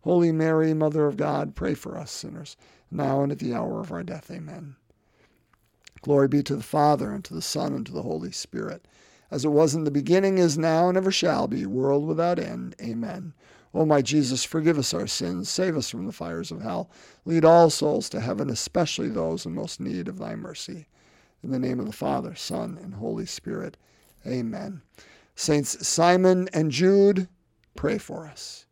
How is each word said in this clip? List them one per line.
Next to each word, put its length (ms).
Holy 300
Mary, 420
Mother 340
of 100
God, 380
pray 180
for 240
us 140
sinners, 440
now 320
and 80
at 80
the 140
hour 260
of 120
our 120
death. 260
Amen. 460
Glory 260
be 160
to 120
the 80
Father, 480
and 120
to 100
the 80
Son, 320
and 120
to 60
the 120
Holy 280
Spirit, 560
as 140
it 40
was 240
in 120
the 60
beginning, 460
is 200
now, 300
and 100
ever 140
shall 360
be, 180
world 400
without 320
end. 440
Amen. 520
O 120
my 180
Jesus, 400
forgive 340
us 160
our 140
sins, 420
save 260
us 140
from 160
the 60
fires 400
of 100
hell, 300
lead 180
all 280
souls 380
to 100
heaven, 300
especially 600
those 380
in 80
most 240
need 280
of 120
thy 160
mercy. 500
In 80
the 100
name 200
of 80
the 40
Father, 440
Son, 480
and 100
Holy 320
Spirit. 520
Amen. 560
Saints 520
Simon 680
and 160
Jude, 580
pray 220
for 300
us. 440